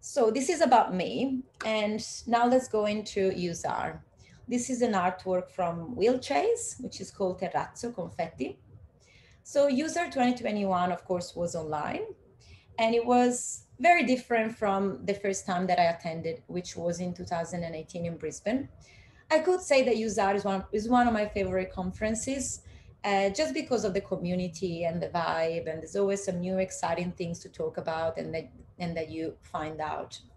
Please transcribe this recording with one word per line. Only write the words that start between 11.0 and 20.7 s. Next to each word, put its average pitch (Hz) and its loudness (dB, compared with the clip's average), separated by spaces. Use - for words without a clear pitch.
course, 180 -4
was 170 -2
online. 156 -4
And 226 4
it 233 2
was 247 2
very 339 6
different 233 2
from 196 0
the 196 2
first 196 -2
time 185 0
that 175 4
I 175 6
attended, 165 -2
which 175 -8
was 175 -2
in 180 -4
two 175 -10
thousand 170 -4
and 165 -6
eighteen 170 -8
in 165 -6
Brisbane. 202 -4
I 311 6
could 359 2
say 277 6
that 226 4
useR 202 2
is 202 -2
one, 196 0